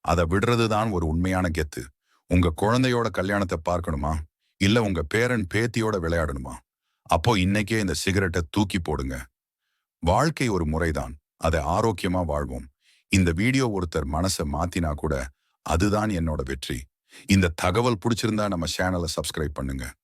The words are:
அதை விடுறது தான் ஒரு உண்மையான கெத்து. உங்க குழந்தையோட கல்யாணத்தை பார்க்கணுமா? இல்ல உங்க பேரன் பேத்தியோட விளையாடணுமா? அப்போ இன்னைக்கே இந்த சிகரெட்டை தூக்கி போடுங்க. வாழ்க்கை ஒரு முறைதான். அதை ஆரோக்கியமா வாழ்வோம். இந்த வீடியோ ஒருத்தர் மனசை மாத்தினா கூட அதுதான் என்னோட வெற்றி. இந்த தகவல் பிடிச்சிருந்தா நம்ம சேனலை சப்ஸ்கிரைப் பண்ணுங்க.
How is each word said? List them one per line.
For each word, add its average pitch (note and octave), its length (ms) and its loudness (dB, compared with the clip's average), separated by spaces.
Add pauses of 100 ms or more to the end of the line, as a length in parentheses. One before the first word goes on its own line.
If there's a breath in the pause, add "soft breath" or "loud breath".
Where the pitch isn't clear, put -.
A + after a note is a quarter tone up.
அதை F2 240 2
விடுறது A2+ 420 2
தான் G#2+ 240 0
ஒரு F2 160 -2
உண்மையான F2+ 420 0 (100)
கெத்து. D2+ 260 -6 (420)
உங்க F2 300 4
குழந்தையோட A#2+ 540 2
கல்யாணத்தை F#2+ 480 -2 (120)
பார்க்கணுமா? D#2 480 -2 (380)
இல்ல G#2 260 4
உங்க F#2 200 0
பேரன் A2 520 0
பேத்தியோட A2 460 0
விளையாடணுமா? D#2 560 -2 (460)
அப்போ F2 340 2
இன்னைக்கே G2+ 420 0
இந்த F#2+ 160 0
சிகரெட்டை F#2 560 0
தூக்கி G2+ 300 0
போடுங்க. C2+ 460 -6 (760)
வாழ்க்கை C3 480 2
ஒரு F2+ 180 0
முறைதான். D2+ 500 -2 (200)
அதை D#2+ 240 0
ஆரோக்கியமா F#2 640 0
வாழ்வோம். D2 440 -4 (400 soft breath)
இந்த F#2 240 4
வீடியோ B2+ 360 2
ஒருத்தர் E2+ 440 -2
மனசை F2 400 0
மாத்தினா E2 400 -2
கூட C#2+ 360 -4 (340)
அதுதான் G#2 480 2
என்னோட D#2+ 340 -2
வெற்றி. C2+ 420 -8 (400 loud breath)
இந்த F#2+ 280 4
தகவல் A2+ 440 2
பிடிச்சிருந்தா G#2+ 500 0
நம்ம E2+ 180 -2 (120)
சேனலை F#2 260 0
சப்ஸ்கிரைப் D#2 500 -4
பண்ணுங்க. C2+ 500 -6